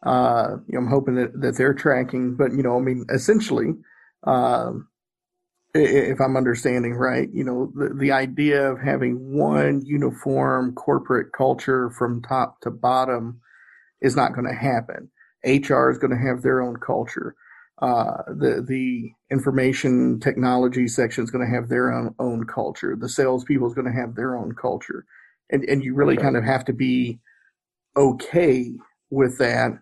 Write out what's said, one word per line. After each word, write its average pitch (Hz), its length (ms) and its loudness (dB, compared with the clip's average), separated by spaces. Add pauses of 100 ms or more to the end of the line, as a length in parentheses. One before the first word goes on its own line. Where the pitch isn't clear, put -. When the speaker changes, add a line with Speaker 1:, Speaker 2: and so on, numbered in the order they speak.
Speaker 1:
uh, 123 520 2 (100)
you - 60 -8
know, 127 120 -2
I'm 117 60 0
hoping 135 240 2
that, 123 260 -2
that 127 160 -2
they're 135 160 4
tracking, 127 600 0
but, 131 160 2
you 135 100 -2
know, 123 160 2
I 127 40 0
mean, 127 320 -2
essentially, 180 600 2 (520)
um, 123 600 0 (880)
i-, 156 40 4
i-, 151 40 8 (280)
if 131 80 -4
I'm 131 160 2
understanding 123 580 0
right, 127 380 0
you - 120 -4
know, 127 320 -4
the, 139 200 -4
the 135 160 0
idea 139 600 2
of 127 100 -6
having 135 560 -2
one 147 480 2
uniform 135 880 0
corporate 135 580 -2
culture 127 600 0
from 120 300 -4
top 127 400 -4
to 117 100 -6
bottom 120 680 -2 (640)
is 131 140 2
not 135 200 2
gonna 123 200 -4
happen. 120 540 -4 (340)
H 139 280 2
R 131 200 4
is 127 60 -2
gonna 131 220 0
have 123 220 -2
their 131 200 2
own 120 160 -6
culture. - 580 -6 (460)
Uh, 120 360 0 (100)
the, 139 400 0
the 127 420 -4 (220)
information 131 880 2
technology 127 680 0
section 117 360 0
is 113 80 -6
gonna 123 180 -2
have 120 200 -2
their 123 220 0
own, 120 280 -4
own 117 260 -4
culture. - 540 -6
The 123 100 -6
salespeople 127 580 0
is 117 60 -4
gonna 123 200 -4
have 120 220 -4
their 123 200 -4
own 113 180 -8
culture. - 520 -6 (440)
And, 139 140 0
and 139 200 0
you 127 120 -4
really 143 200 4
Speaker 2:
That's - 80 0
right. 135 100 2
Speaker 1:
kind 123 40 2
of 117 60 0
have 131 220 0
to 131 80 -2
be 123 460 0 (760)
okay 131 760 4 (380)
with 131 300 2
that 120 320 2 (100)